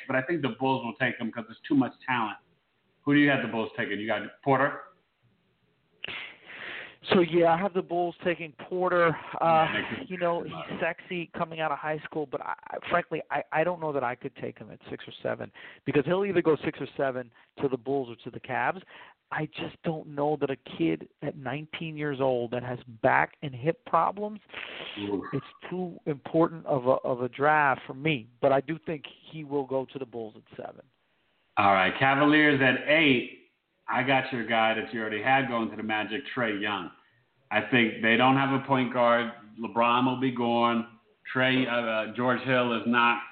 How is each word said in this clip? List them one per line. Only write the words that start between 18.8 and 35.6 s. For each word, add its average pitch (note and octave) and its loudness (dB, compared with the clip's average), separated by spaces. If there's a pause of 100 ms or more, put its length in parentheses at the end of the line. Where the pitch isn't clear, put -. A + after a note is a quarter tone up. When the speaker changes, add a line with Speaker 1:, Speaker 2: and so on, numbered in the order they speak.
Speaker 2:
I D#3 -4
just D#3 -10
don't D#3+ -6
know D3 -2
that C#3 4
a C3+ 0 (200)
kid D#3+ -2 (140)
at D3 -6
nineteen D3+ -8
years D3 -4
old B2 0
that B2 -4
has B2 -6 (240)
back C3+ 4
and C3+ -8
hip C#3 -2
problems, G3+ 0 (600)
Speaker 1:
Oof. G3+ -4 (100)
Speaker 2:
it's C3+ -4 (260)
too F3+ -6
important D#3+ 0
of B2+ 0
a, C3 6
of B2+ -2
a B2+ -2
draft C#3+ 2
for C#3+ -12
me. C3+ -2 (140)
But C#3 4
I C3+ 4
do D#3 -6
think D#3 -8 (260)
he D#3 -12
will C#3 -4
go C3 -4
to D3 -10
the C3+ -10
Bulls A2 -10
at - -20
seven. - -14 (760)
Speaker 1:
All G2+ 6
right, F#2 4
Cavaliers D3 6
at B2+ 2
eight. C#3+ 2 (400)
I A#2 0
got C3 2
your A#2 -4
guy A2+ 4
that A2 -6
you A#2 -4
already G#2+ -4
had C3 2
going A#2 -2